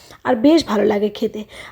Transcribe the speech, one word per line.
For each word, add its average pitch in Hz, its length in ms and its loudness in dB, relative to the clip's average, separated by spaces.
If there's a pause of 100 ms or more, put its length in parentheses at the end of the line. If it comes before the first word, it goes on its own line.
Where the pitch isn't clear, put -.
(240)
আর 254 100 0
বেশ 285 300 4
ভালো 208 200 -2
লাগে 208 240 0
খেতে। 214 360 -8 (260)